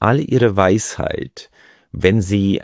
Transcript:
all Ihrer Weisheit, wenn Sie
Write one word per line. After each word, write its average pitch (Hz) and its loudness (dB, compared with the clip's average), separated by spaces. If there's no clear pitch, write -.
all 120 0
Ihrer 120 2
Weisheit, - -2
wenn 95 2
Sie 98 0